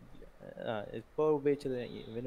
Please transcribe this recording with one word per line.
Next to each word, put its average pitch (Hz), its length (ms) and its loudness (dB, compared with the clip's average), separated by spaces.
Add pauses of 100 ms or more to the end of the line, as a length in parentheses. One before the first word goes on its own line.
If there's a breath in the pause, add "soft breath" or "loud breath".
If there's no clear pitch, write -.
(140)
ഇല്ല. - 100 -14 (460)
ആ, 113 40 0 (260)
ഇപ്പൊ 151 280 2 (100)
ഉപയോഗിച്ചത്, 139 400 2 (320)
ഇവൻ 117 160 -4